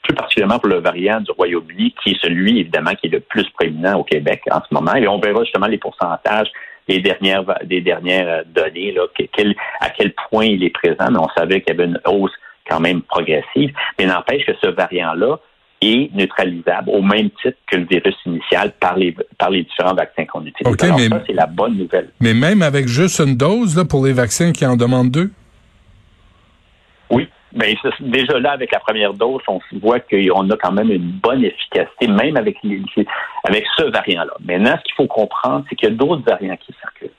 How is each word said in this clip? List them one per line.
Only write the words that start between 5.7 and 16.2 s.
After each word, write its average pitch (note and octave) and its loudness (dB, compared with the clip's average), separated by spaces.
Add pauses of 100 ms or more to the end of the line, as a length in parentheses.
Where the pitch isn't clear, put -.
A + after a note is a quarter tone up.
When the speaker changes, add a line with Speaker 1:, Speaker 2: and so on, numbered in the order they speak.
Speaker 1:
pourcentages G#2 -2 (380)
des F#2+ 2
dernières F#2+ 0
va-, F#2 -2
des F2+ -2
dernières, F2 0
euh, E2 -2
données, E2 -2
là, F2+ 0 (140)
que-, - -2
quel, G#2 2 (240)
à - -2
quel G#2 -2 (160)
point A2 2
il G2 2
est F2 2
présent, - 0
mais - 4
on D#2+ 0
savait F2+ 2
qu'il D#2+ -2
y E2 -4
avait F2 2
une F2 -4
hausse F#2+ 2 (360)
quand D#2+ 0
même E2+ 0
progressive. E2+ -2 (240)
Mais F#2+ 0
n'empêche F#2 0
que G#2+ -2 (100)
ce G#2 2
variant-là, F2+ 0 (440)
est A#2+ 2
neutralisable F#2 -2